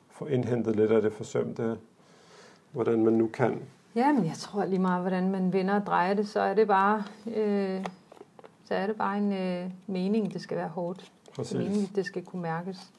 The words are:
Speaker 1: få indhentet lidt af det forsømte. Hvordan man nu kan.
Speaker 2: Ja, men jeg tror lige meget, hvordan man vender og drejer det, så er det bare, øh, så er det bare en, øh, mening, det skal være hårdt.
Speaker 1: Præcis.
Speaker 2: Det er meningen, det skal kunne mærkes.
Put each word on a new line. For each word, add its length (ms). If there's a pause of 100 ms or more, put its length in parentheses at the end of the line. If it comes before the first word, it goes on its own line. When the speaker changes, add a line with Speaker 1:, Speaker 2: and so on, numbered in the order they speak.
(100)
Speaker 1:
få 140
indhentet 500
lidt 160
af 100
det 120
forsømte. 640 (960)
Hvordan 320
man 100
nu 140
kan. 320 (360)
Speaker 2:
Ja, 180
men 120
jeg 100
tror 300
lige 140
meget, 220
hvordan 300
man 220
vender 260
og 60
drejer 280
det, 140
så 120
er 140
det 140
bare, 360 (320)
øh, 500 (800)
så 100
er 120
det 80
bare 220
en, 160
øh, 380 (160)
mening, 460
det 80
skal 160
være 100
hårdt. 440 (240)
Speaker 1:
Præcis. 160
Speaker 2:
Det 140
er 40
meningen, 260
det 100
skal 180
kunne 180
mærkes. 580